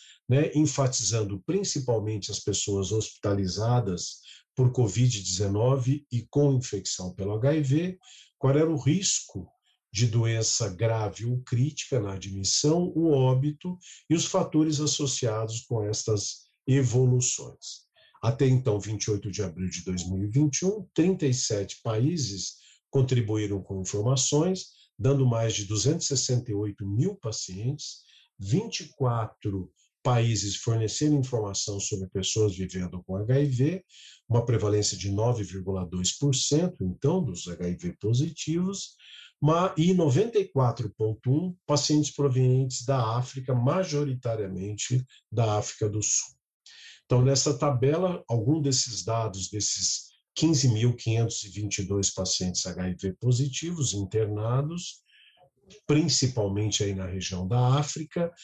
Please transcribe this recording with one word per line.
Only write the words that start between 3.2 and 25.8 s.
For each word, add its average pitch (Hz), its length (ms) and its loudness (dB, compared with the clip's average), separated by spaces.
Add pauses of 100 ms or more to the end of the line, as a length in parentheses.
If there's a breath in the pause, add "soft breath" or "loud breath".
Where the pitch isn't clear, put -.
por 127 160 4
covid 117 500 2
dezenove 110 920 0
e 117 180 -2
com 143 240 4
infecção 95 600 -4
pelo 101 200 -4
H 131 220 2
I 156 60 2
V, 160 360 0 (400 loud breath)
qual 139 180 2
era 160 140 4
o 156 80 0
risco 139 720 -2 (420)
de 110 140 2
doença 113 640 0
grave 110 560 -2
ou 123 160 -2
crítica 127 580 0
na 101 140 -4
admissão, 98 800 0
o 165 160 4
óbito 139 640 2 (320 loud breath)
e 156 60 4
os 165 100 0
fatores 156 540 2
associados 113 800 -2
com 113 220 -2
estas 107 640 -4 (220 loud breath)
evoluções. 127 1200 0 (340 soft breath)
Até 123 260 2
então, 123 320 4
vinte 101 260 -6
e 110 60 -2
oito 98 200 -2
de 98 120 -4
abril 90 260 -4
de - 140 -10
dois 90 240 -4
mil 95 160 -2
e 104 40 -2
vinte 143 320 2
e 180 60 -2
um, 196 280 -2
trinta 180 320 2
e 127 80 2
sete 101 500 -4
países 113 760 -2 (320 loud breath)
contribuíram 107 720 0
com 95 180 -8
informações, 135 880 0 (300 loud breath)
dando 135 280 4
mais 113 280 2
de 104 120 -4
duzentos 107 400 0